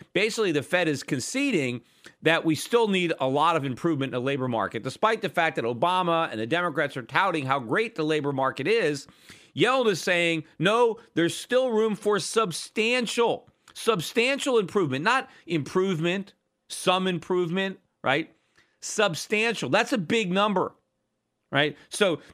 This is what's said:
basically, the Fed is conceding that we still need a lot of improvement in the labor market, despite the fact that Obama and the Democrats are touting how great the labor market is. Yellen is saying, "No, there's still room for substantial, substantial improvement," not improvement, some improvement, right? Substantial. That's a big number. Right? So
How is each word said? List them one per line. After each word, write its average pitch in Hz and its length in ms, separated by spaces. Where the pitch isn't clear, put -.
basically, 208 400
the 143 100
Fed 180 260
is 139 140
conceding 147 800
that 160 220
we 165 100
still 226 340
need 180 320
a 135 60
lot 147 300
of 139 100
improvement 135 480
in 127 60
the 123 60
labor 135 220
market, 110 340
despite 220 380
the 190 80
fact 160 280
that 135 80
Obama 165 640
and 110 100
the 117 60
Democrats 156 500
are 127 60
touting 165 420
how 135 140
great 180 380
the 160 60
labor 151 300
market 135 340
is. 175 400
Yellen 240 340
is 180 120
saying, 170 440
"No, 220 400
there's 165 220
still 254 340
room 220 240
for 208 240
substantial, 226 1300
substantial 233 840
improvement," 160 460
not 262 240
improvement, 175 840
some 185 380
improvement, 185 720
right? 143 320
Substantial. 214 880
That's 214 240
a 254 60
big 190 340
number. 190 420
Right? 143 240
So 185 300